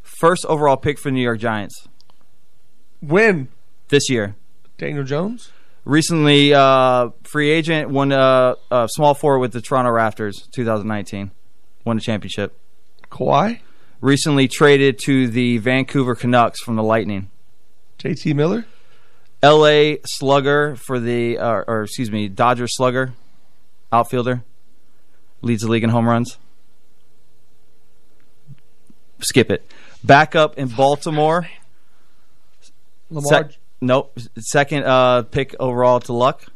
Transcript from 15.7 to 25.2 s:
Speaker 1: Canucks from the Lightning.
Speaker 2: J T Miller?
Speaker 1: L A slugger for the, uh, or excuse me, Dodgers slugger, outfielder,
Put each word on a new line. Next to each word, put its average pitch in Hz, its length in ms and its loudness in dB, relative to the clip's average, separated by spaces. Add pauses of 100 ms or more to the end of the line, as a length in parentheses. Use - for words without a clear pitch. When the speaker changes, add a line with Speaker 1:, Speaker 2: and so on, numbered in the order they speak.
Speaker 1:
Canucks 120 460 2
from 117 140 -4
the 110 80 0
Lightning. 104 460 0 (680)
Speaker 2:
J - 160 -4
T 151 200 -2
Miller? 180 320 0 (800)
Speaker 1:
L 151 240 10
A 151 380 4
slugger 143 720 2
for 127 240 -4
the, 117 380 -2
uh, 110 300 0
or 110 160 -2
excuse 107 280 -6
me, 104 180 -2
Dodgers 120 460 0
slugger, 127 380 0 (800)
outfielder, 120 520 0 (1000)